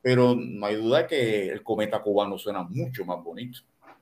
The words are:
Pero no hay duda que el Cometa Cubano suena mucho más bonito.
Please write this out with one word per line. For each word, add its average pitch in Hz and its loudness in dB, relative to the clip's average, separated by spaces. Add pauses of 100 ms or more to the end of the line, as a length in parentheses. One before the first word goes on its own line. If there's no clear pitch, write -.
Pero 123 6
no 104 -6
hay 107 0
duda 123 2
que 110 0
el - -8
Cometa 107 -2
Cubano 101 0
suena 95 -6
mucho 92 -6
más 87 -6
bonito. 113 -12 (420)